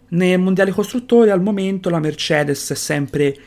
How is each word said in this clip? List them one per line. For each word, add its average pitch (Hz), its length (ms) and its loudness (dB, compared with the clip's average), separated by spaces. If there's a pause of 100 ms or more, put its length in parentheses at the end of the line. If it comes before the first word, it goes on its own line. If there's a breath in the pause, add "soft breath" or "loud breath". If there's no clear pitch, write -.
(120)
Nel 180 280 2
mondiale 190 320 2
costruttori 226 580 2
al 190 100 2
momento 190 480 -2
la 170 120 0
Mercedes 147 720 -2
è - 20 -4
sempre 143 600 -2 (100)